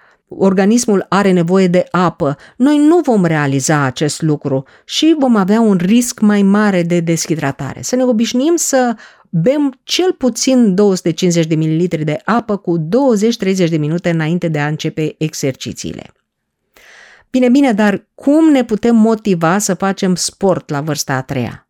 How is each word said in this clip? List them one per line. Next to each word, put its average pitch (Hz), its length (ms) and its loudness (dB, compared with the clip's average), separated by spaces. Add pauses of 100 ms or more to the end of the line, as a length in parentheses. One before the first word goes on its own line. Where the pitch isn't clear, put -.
(280)
organismul 196 800 0
are 196 220 0
nevoie 180 360 2
de 175 240 0
apă, 165 460 -2 (200)
noi 294 220 2
nu 302 200 4
vom 233 260 2
realiza 147 580 0
acest 143 400 -4
lucru 143 420 -2 (200)
și 311 340 0
vom 254 180 2
avea 202 240 2
un 214 160 2
risc 220 440 0
mai 208 220 2
mare 196 400 2
de 170 180 -2
deshidratare. 156 840 -4
Să 254 140 -6
ne 254 80 0
obișnuim 247 520 0
să 247 400 0 (340)
bem 262 520 0
cel 359 300 0
puțin 247 600 0
două 202 200 2
sute - 160 -2
cincizeci 170 360 0
de 165 80 -2
mililitri 160 500 0
de 151 200 -4
apă 220 320 -2
cu 175 200 -4
douăzeci 220 600 0
treizeci 190 340 0
de 165 60 0
minute 156 340 -2
înainte 165 380 -2
de 151 100 -2
a 147 80 -2
începe 156 520 -6
exercițiile. - 920 -8 (1200)
Bine, 254 180 2
bine, 262 240 4
dar 202 420 -2
cum 311 360 2
ne 262 140 2
putem 233 320 0
motiva 208 640 2
să 202 160 -2
facem 190 400 -2
sport 170 560 -2
la 143 100 -6
vârsta 147 340 -6
a 131 80 -2
treia? 120 480 -8